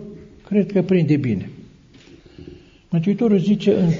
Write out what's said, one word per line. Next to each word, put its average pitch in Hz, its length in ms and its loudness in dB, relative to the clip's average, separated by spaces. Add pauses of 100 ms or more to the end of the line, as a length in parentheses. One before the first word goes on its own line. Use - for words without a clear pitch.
(480)
cred 196 240 0
că 185 100 2
prinde 165 340 2
bine. 113 340 -4 (1400)
Mântuitorul 202 480 2
zice 196 360 2
în 175 260 2